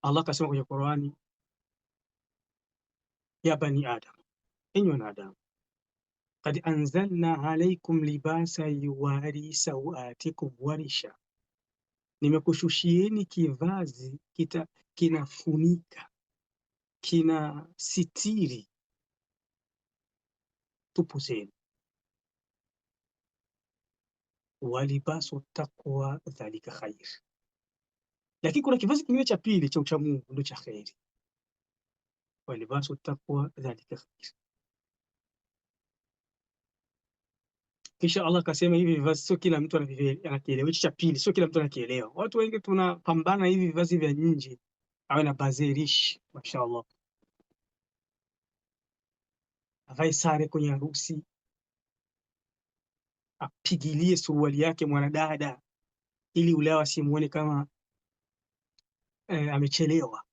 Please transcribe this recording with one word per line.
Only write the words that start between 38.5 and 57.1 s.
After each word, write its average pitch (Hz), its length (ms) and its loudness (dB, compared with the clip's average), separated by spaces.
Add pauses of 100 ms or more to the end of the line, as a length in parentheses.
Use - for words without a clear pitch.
hivi 170 180 6
vivazi 151 280 0
sio 185 140 0
kila 165 240 2
mtu 156 160 -2
anavive-, 139 520 -2
anakielewa. 139 400 -2
Hichi 165 120 -2
cha - 100 2
pili 160 280 0
sio 185 160 0
kila 175 120 4
mtu 156 140 2
anakielewa. 127 540 -4
Watu 220 240 -2
wengi 220 220 0
tunapambana 180 840 2
hivi 185 200 4
vivazi 170 320 2
vya 151 140 2
nje, 143 460 0 (500)
awe 147 140 2
na 143 120 0
bazerish, 139 880 0 (140)
mashaallah, 120 500 -4 (3000)
avae 156 260 -2
sare 156 360 0
kwenye 151 220 0
harusi, 147 540 -6 (2250)
apigilie 156 760 0
suruali 147 440 0
yake 160 260 0
mwanadada 147 760 -2 (720)
ili 170 200 6
ulao 156 260 4
asimuone 147 480 0